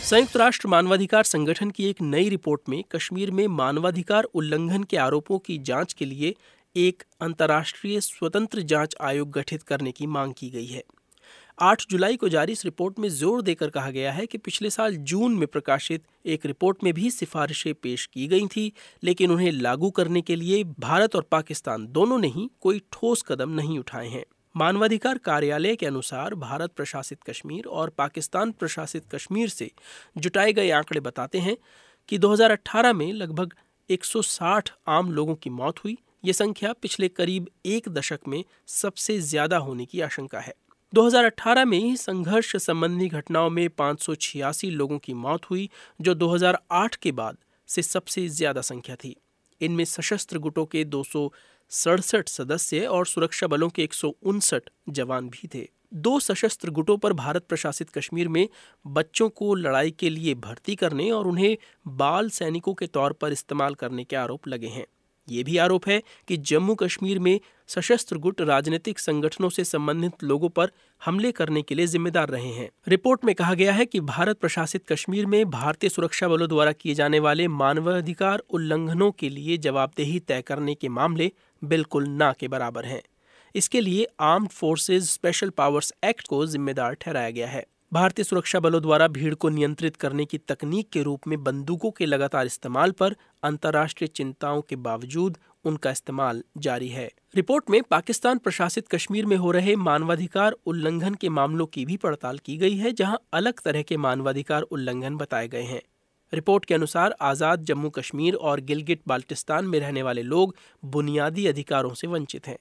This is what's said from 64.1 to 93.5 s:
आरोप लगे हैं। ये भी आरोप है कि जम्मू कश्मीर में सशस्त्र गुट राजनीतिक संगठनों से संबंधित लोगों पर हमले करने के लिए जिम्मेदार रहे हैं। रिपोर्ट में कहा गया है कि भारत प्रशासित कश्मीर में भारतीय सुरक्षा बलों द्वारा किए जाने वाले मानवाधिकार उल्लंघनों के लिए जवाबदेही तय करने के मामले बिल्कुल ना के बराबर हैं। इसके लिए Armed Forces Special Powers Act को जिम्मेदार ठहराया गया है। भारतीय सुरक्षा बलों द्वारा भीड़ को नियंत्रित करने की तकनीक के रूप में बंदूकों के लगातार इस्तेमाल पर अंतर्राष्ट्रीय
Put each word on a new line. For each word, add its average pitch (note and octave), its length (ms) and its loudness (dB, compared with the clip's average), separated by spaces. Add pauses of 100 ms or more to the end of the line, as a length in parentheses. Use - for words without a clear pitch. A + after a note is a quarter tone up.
आरोप B2+ 320 -6
लगे A#2 200 -8
हैं। A2+ 180 -10 (420)
ये A#2+ 160 -4
भी E3 120 0
आरोप F3+ 320 4
है G#3 140 2 (260)
कि E3+ 80 0
जम्मू D#3+ 380 2
कश्मीर F#3+ 440 -2
में F3+ 200 4 (300)
सशस्त्र F#3 500 0
गुट F3+ 220 -2
राजनीतिक D#3 580 0
संगठनों D#3 500 0
से F3+ 160 -2
संबंधित D#3+ 580 -2
लोगों D3 260 2
पर F3 220 2 (300)
हमले G3+ 320 0
करने D#3 300 0
के C#3+ 120 -6
लिए E3+ 120 2
जिम्मेदार E3+ 420 0
रहे B2+ 200 -6
हैं। A#2 200 -8 (200)
रिपोर्ट B3 360 4
में G3+ 100 4
कहा F3+ 200 2
गया F#3+ 180 4
है A#3 140 4
कि G#3 140 -2
भारत D#3+ 380 0
प्रशासित E3 480 -2
कश्मीर F#3+ 400 -2
में G#3 240 4
भारतीय C#3+ 400 0
सुरक्षा E3+ 380 0
बलों E3 200 4
द्वारा D3+ 240 4
किए D3+ 220 -4
जाने D3 240 4
वाले D3+ 300 4
मानवाधिकार E3 1040 0
उल्लंघनों E3 600 2
के D3+ 160 -4
लिए D3 300 -2
जवाबदेही D3 600 0
तय B2+ 220 -2
करने C#3+ 320 -4
के C#3 140 -6
मामले D#3+ 440 0 (300)
बिल्कुल D3+ 460 0
ना C#3+ 240 2
के B2+ 160 -8
बराबर A#2+ 360 -4
हैं। B2 180 -8 (520)
इसके A#3 260 2
लिए G3 260 2 (140)
Armed F3 280 4
Forces E3 640 0
Special F#3 400 0
Powers C#3+ 420 2 (120)
Act A3+ 240 -2
को D3 180 0
जिम्मेदार C3+ 480 -2
ठहराया B2+ 360 -4
गया A#2 180 -6
है। B2+ 180 -8 (260)
भारतीय F3+ 320 2
सुरक्षा F#3 360 0
बलों E3 220 4
द्वारा D#3 260 6
भीड़ D3+ 260 0
को D#3+ 140 0
नियंत्रित D3+ 480 0
करने D3 280 -2
की D3 140 -6
तकनीक D#3 500 -4
के D3+ 140 -2
रूप C#3+ 240 -4
में D3+ 180 -4
बंदूकों C#3 460 -2
के F3 160 -2
लगातार C#3 400 0
इस्तेमाल C3 440 0
पर F#3+ 260 0 (260)
अंतर्राष्ट्रीय D3+ 640 0